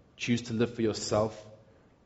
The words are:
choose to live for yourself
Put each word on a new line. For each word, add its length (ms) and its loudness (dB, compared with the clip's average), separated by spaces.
choose 260 0
to 120 -6
live 200 2
for 80 -2
yourself 580 0